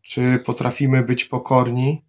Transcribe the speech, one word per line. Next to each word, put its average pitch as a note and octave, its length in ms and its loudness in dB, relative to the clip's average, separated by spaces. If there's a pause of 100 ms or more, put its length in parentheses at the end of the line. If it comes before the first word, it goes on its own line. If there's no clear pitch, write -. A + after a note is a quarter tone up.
Czy B2+ 360 0
potrafimy C3 640 0
być B2 220 -2
pokorni B2+ 840 0